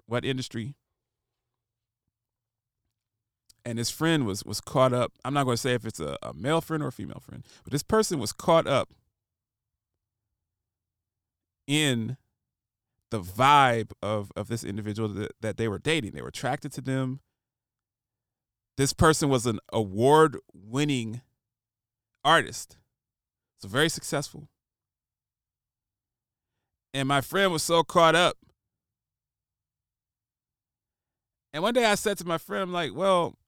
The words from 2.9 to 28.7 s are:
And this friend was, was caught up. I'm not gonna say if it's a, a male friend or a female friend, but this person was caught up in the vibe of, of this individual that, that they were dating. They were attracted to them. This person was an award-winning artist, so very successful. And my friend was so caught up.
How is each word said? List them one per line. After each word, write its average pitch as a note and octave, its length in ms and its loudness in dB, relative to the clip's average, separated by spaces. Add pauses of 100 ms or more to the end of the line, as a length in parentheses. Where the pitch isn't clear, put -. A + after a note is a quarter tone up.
And A#2 120 -4
this A#2 120 -4
friend D#3 360 0
was, G2+ 200 -4
was - 160 -8
caught C3 320 2
up. B2 180 -2 (140)
I'm C3+ 80 -4
not C#3+ 100 0
gonna B2 140 0
say B2 160 0
if A2 100 -2
it's A2 160 -10
a, C#2+ 240 -6
a A#1+ 100 -12
male C#3 280 -2
friend D#3 200 -6
or C#3 60 -6
a C3 60 -8
female - 260 -12
friend, - 240 -18 (220)
but - 80 -6
this D3 100 -2
person G#3+ 360 2
was G#2+ 120 -4
caught - 360 2
up B2 200 0 (2750)
in C3 480 0 (960)
the A2 80 -4
vibe A#2 720 4 (120)
of, G#2 320 -4
of G#2 140 -8
this A#2 140 -6
individual G#2 460 -6
that, G2 220 -6 (100)
that G#2+ 160 -6
they A2+ 100 -2
were G2 120 -4
dating. D3 320 -2
They C#2 100 -12
were A#1+ 60 -10
attracted C3+ 460 -6
to C#3+ 80 -12
them. C3 400 -4 (1600)
This C3+ 160 0
person D#3+ 360 4
was B2 180 2
an A2 100 0 (160)
award-winning A#2+ 1500 2 (1040)
artist, - 540 0 (800)
so G2+ 100 -16
very C#3 220 2
successful. - 580 -8 (2500)
And C3+ 140 -2
my C#3 140 2
friend F#3+ 300 2
was D#3 120 -2
so E3 180 4
caught E3 320 6
up. E3+ 240 4 (3250)